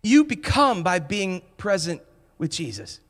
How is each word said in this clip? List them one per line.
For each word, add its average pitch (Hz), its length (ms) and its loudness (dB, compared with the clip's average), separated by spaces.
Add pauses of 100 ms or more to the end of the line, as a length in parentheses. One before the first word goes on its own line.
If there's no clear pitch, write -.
you 277 220 6
become 262 580 2
by 180 180 0
being 185 420 -4 (160)
present 175 440 -2 (360)
with 156 140 -4
Jesus. 110 580 -10